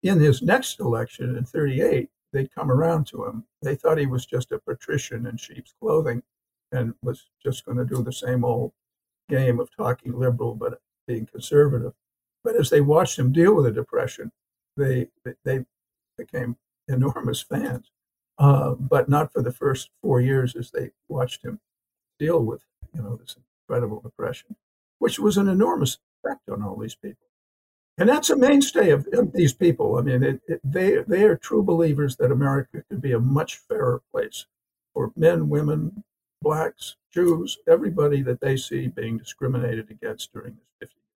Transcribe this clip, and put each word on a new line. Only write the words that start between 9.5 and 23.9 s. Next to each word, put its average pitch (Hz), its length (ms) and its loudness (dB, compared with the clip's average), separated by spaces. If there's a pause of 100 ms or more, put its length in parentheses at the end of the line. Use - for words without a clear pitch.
of 240 160 -4
talking 123 420 -4
liberal 120 380 -2
but 110 260 -8 (260)
being 113 200 -6
conservative. 135 680 0 (500)
But 226 140 0
as 147 120 2
they 151 120 6
watched 151 360 2
him 127 140 2
deal 170 240 6
with 156 80 4
the 120 80 2
Depression, 123 600 -6 (440)
they, 131 320 -2 (380)
they 131 180 -2 (540)
became 120 400 -8 (320)
enormous 139 520 -2
fans, - 480 -6 (480)
uh, 139 400 4
but 135 300 0
not 147 240 2
for - 100 -4
the 123 120 -4
first - 380 -4 (100)
four 127 180 2
years 131 340 0
as - 180 -10
they - 200 -8 (160)
watched - 380 -6
him - 160 -12 (580)
deal 160 240 2
with, - 220 -6 (280)
you 151 80 -8
know, 107 140 -8
this - 220 -18
incredible 113 640 -6